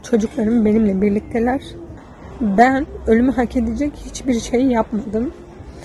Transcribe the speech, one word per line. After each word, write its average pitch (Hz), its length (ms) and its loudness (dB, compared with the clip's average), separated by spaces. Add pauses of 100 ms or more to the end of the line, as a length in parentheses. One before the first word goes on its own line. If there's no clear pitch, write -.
Çocuklarım 226 600 0
benimle 208 380 4
birlikteler. 226 600 0 (800)
Ben 247 460 4 (200)
ölümü 233 260 4
hak 233 240 -2
edecek 240 360 -2 (120)
hiçbir 247 360 -4
şey 247 260 0
yapmadım. 226 640 -2 (540)